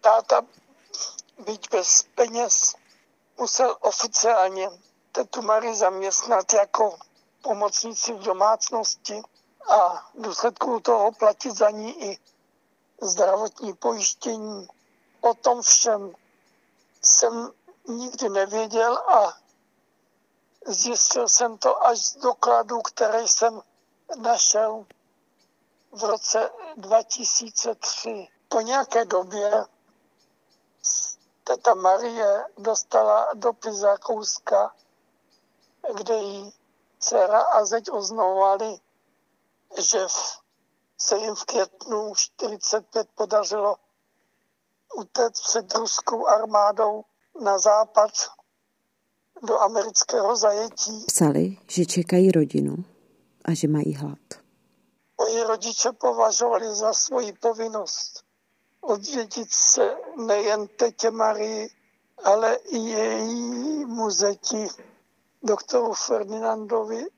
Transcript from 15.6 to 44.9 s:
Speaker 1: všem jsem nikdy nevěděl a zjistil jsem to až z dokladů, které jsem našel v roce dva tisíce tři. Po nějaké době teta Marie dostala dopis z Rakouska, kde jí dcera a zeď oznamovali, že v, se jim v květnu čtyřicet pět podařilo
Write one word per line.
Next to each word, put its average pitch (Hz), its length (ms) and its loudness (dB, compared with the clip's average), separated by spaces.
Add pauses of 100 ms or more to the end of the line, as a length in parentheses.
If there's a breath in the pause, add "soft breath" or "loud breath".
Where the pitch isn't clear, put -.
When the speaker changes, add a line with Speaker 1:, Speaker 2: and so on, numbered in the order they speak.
Speaker 1:
všem 208 500 2 (880)
jsem 233 500 2 (360)
nikdy 240 400 -6
nevěděl 220 680 0
a 220 400 4 (1300)
zjistil 220 640 0
jsem 226 300 0
to - 280 2
až 240 120 4
z - 180 -6
dokladů, 240 680 2
které 226 460 0
jsem 220 340 2 (540)
našel 220 680 0 (1080)
v 214 120 -8
roce 220 460 0 (260)
dva 214 260 2
tisíce - 720 -4
tři. - 540 -10 (200)
Po 220 120 0
nějaké 240 440 0
době 202 600 -2 (1800)
teta 208 300 2
Marie 208 680 2 (140)
dostala 214 760 2
dopis 226 400 -4
z 196 80 -6
Rakouska, 208 920 0 (1200)
kde 214 180 -2
jí 202 400 -8 (440)
dcera 214 420 2
a 254 240 4
zeď 220 260 -4
oznamovali, 196 880 0 (1000)
že 190 280 0
v, - 320 -8 (600)
se - 180 0
jim 214 180 -4
v - 100 -12
květnu 214 720 -6
čtyřicet - 720 -4
pět 220 280 -4
podařilo 208 600 0 (1160)